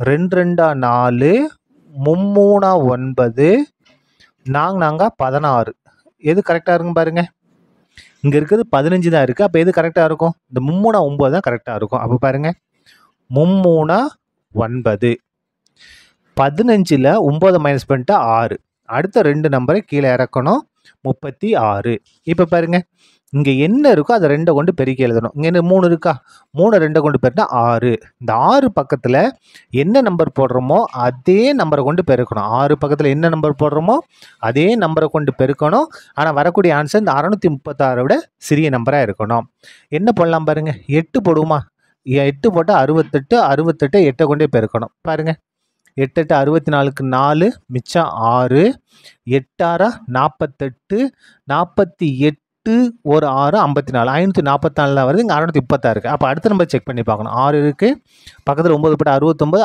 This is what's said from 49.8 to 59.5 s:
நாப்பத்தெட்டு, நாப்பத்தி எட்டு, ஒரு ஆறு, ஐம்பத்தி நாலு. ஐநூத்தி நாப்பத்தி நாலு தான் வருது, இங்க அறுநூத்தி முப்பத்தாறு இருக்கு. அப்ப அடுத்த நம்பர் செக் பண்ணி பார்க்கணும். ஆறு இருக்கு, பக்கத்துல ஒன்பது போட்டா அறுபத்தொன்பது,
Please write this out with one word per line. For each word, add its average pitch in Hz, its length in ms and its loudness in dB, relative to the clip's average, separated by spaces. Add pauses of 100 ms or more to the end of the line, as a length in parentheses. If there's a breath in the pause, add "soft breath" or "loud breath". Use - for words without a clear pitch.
நாப்பத்தெட்டு, 143 800 -4 (540 soft breath)
நாப்பத்தி 175 560 -2 (220)
எட்டு, - 460 -4 (380)
ஒரு 151 120 4 (160)
ஆறு, 151 220 0
ஐம்பத்தி 143 320 -2
நாலு. 120 140 0 (100)
ஐநூத்தி 185 300 0
நாப்பத்தி 143 300 -2
நாலு 139 180 2
தான் 131 100 2
வருது, 180 180 2
இங்க 175 120 -2
அறுநூத்தி 156 260 -2
முப்பத்தாறு 123 320 0
இருக்கு. 113 180 -6
அப்ப 143 160 -2
அடுத்த 165 220 -2
நம்பர் 180 220 0
செக் 131 160 -4
பண்ணி 120 200 -4
பார்க்கணும். 107 340 -4
ஆறு 147 200 2
இருக்கு, 147 260 0 (580 soft breath)
பக்கத்துல 156 300 2
ஒன்பது 151 220 0
போட்டா 147 200 2
அறுபத்தொன்பது, 160 460 0